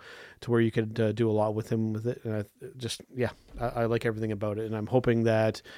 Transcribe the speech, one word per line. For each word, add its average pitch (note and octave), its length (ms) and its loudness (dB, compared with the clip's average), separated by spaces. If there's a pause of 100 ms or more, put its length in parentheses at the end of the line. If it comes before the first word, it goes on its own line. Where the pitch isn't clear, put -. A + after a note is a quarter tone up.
(420)
to - 80 -6
where A#2 100 4
you A2+ 100 4
could, A2 300 -2
uh, G#2+ 120 2
do A2+ 160 2
a G#2+ 40 2
lot G#2+ 220 2
with G#2+ 160 -4
him A2 220 0
with G#2+ 140 -4
it. B2 180 -4
And A2 120 -4
I G#2 80 -4 (160)
th-, B2 160 -14
just, A#2+ 260 -8 (120)
yeah, A#2+ 160 0 (300)
I, A#2+ 60 -2
I A#2+ 200 0
like A#2 200 0
everything A2 260 -2
about G#2 260 -2
it. A2+ 80 -4
And A2 100 -4
I'm G#2+ 100 -4
hoping A#2+ 380 4
that A2 360 4 (180)